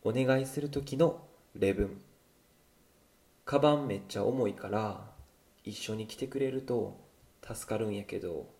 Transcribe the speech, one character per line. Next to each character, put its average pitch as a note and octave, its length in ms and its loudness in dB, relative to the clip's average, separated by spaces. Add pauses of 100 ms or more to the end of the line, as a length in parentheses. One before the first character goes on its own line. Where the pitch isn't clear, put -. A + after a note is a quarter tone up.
お A2 100 2
願 C3 280 4
い C3+ 60 -2
す - 120 -4
る C#3+ 120 -2
と C#3+ 100 -2
き C#3 160 -6
の - 320 4 (260)
例 G2 200 4
文。 G2 260 0 (1400)
カ C#3+ 140 2
バ D3 160 8
ン C#3+ 120 0
め G2+ 100 -2
っ G2 120 -4
ち - 100 -4
ゃ G2+ 60 2
重 A#2+ 240 2
い G2 60 -2
か - 140 -10
ら、 G#2 440 -2 (520)
一 G#2 120 -10
緒 - 200 -6
に A2 100 -6
来 - 100 -14
て C3+ 120 -4
く C3+ 100 -6
れ C3+ 120 2
る C3 120 -2
と A2+ 360 -2 (480)
助 - 220 -10
か A2 80 -2
る A2 120 0
ん G#2 60 -2
や G2+ 100 -6
け F#2+ 160 -6
ど E2 280 -6 (120)